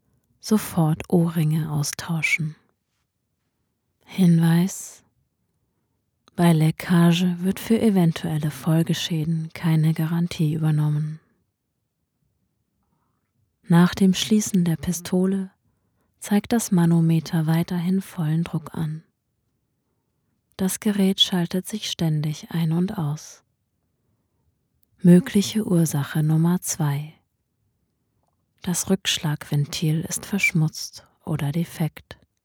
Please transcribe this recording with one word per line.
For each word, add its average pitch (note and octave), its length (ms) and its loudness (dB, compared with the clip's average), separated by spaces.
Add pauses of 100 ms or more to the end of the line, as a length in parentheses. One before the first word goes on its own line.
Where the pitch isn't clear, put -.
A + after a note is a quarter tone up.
(400)
sofort D#3+ 680 0
O-Ringe D#3+ 600 0
austauschen. D3+ 840 -4 (1500)
Hinweis: E3+ 1000 2 (1300)
Bei F3 160 4
Leckage E3+ 840 2
wird F#3 220 -4
für A3+ 200 0
eventuelle E3 680 0
Folgeschäden D#3+ 1040 -2
keine D#3+ 400 2
Garantie E3 580 -2
übernommen. D3+ 680 0 (2500)
Nach F3 280 4
dem F#3+ 180 2
Schließen G3+ 540 0
der E3 100 0
Pistole F#3 760 -4 (680)
zeigt - 340 -2
das A#3 200 -2
Manometer E3 760 2
weiterhin F3 560 0
vollen D#3+ 420 -2
Druck D3+ 300 -8
an. D#3 280 -6 (1500)
Das F#3+ 220 -2
Gerät G3 420 0
schaltet F#3 460 0
sich - 240 -8
ständig D3+ 600 -2
ein E3 220 0
und F3+ 240 0
aus. D3+ 460 -6 (1600)
Mögliche F#3 680 4
Ursache D#3 560 0
Nummer D#3+ 380 2
zwei: D3 540 -4 (1500)
Das - 260 -4
Rückschlagventil D#3 1120 -2
ist - 240 -8
verschmutzt - 800 -2 (180)
oder D3 260 -4
defekt. - 680 -6 (260)